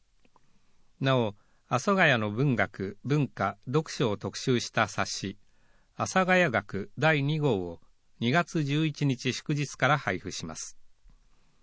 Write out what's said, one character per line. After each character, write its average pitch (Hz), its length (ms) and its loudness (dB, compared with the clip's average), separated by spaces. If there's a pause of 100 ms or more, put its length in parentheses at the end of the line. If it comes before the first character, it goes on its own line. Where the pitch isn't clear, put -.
(1000)
な 135 160 2
お、 113 180 2 (360)
阿 131 60 0
佐 196 200 2
ヶ 185 120 6
谷 131 120 6
の 107 100 0
文 120 280 2
学、 98 480 -2
文 139 240 2
化、 - 280 -2 (100)
読 151 220 -2
書 117 220 0
を 101 60 -4
特 98 200 -6
集 123 220 0
し - 100 -8
た 107 200 2
冊 - 240 -4
子、 - 240 -8 (580)
阿 113 120 -2
佐 185 180 2
ヶ 185 80 2
谷 180 180 4
学 101 480 -4
第 147 240 4
二 151 160 0
号 143 160 2
を 87 240 -6 (400)
二 117 120 0
月 170 320 0
十 143 220 0
一 147 220 -2
日 127 260 -2
祝 - 220 -4
日 143 200 -4
か - 120 0
ら 147 100 4
配 101 220 -4
布 92 120 -10
し - 140 -10
ま 80 100 -10
す。 - 220 -12 (840)